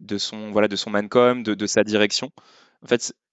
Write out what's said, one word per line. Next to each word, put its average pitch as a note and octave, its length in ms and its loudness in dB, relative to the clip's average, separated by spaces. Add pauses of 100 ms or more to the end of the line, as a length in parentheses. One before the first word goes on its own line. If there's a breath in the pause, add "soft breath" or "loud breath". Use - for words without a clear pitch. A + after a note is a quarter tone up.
de G2+ 160 -6
son, G#2+ 340 -8
voilà, G#2 160 2
de G2+ 80 -4
son G2 140 -6
mancom, B2 540 2
de, G#2+ 100 -2
de G2+ 140 -4
sa G#2 180 2
direction. G#2 460 0 (500 soft breath)
En B2+ 60 -20
fait, A#2+ 140 2
c-, - 120 -10 (200)